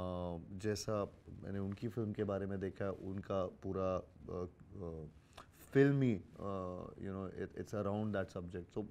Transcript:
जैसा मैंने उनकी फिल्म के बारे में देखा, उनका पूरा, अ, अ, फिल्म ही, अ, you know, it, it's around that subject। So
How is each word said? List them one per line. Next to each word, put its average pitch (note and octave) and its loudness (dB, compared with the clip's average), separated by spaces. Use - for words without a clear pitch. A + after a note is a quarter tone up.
जैसा G#2 0
मैंने G2 -4
उनकी G2 -2
फिल्म G#2+ 0
के G#2+ 2
बारे G2 2
में G2 -2
देखा, F#2+ 0
उनका F#2+ 0
पूरा, F#2+ 0
अ, F2 -4
अ, D#2+ -6
फिल्म C#3 8
ही, B2 6
अ, F2+ 0
you F#2+ -6
know, F#2+ -4
it, - -6
it's G#2 -2
around G#2 2
that F#2+ 0
subject। F2 -6
So G#2+ 0